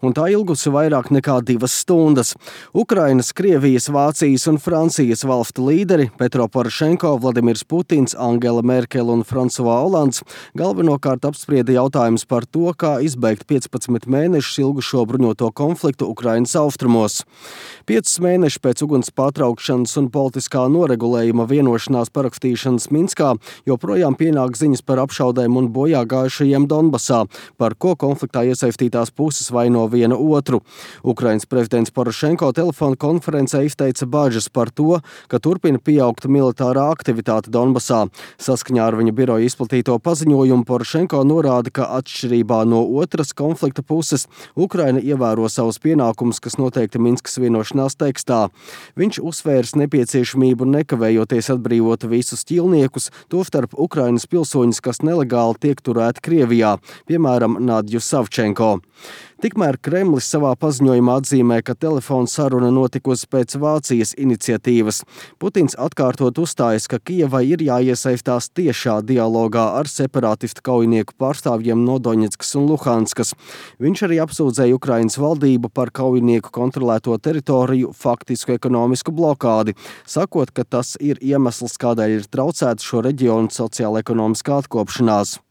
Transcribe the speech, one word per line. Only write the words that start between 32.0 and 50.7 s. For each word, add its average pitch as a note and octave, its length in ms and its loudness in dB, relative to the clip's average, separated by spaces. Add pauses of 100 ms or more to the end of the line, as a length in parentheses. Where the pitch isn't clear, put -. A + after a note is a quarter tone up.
telefona D3+ 460 -2
konferencē D3 640 0
izteica C#3 400 -2
bažas B2+ 420 0
par A#2+ 220 -2
to, D#3+ 300 0 (280)
ka B2 140 -2
turpina D#3 400 0
pieaugt C3 480 2
militārā C3+ 640 2
aktivitāte A2+ 600 -2
Donbasā. B2 500 2 (340)
Saskaņā B2 500 0
ar A2+ 120 0
viņa A2+ 160 2
biroja A#2+ 320 2
izplatīto B2 500 -2
paziņojumu C3+ 720 2
Porošenko C#3 580 -2
norāda, C3+ 480 2
ka C3+ 240 -4
atšķirībā A#2+ 680 0
no A#2 200 4 (160)
otras D#3+ 340 -4
konflikta D3 480 -2
puses, D3+ 460 -2 (240)
Ukraina D3 500 0
ievēro A2+ 480 0
savus A2+ 320 -2
pienākumus, B2+ 580 0
kas - 200 -10
noteikti B2 420 -2
Minskas A#2+ 400 -2
vienošanās B2 560 -2
tekstā. C3 480 0 (520)
Viņš G3 240 -2
uzsvērs C#3 560 0
nepieciešamību C3 920 2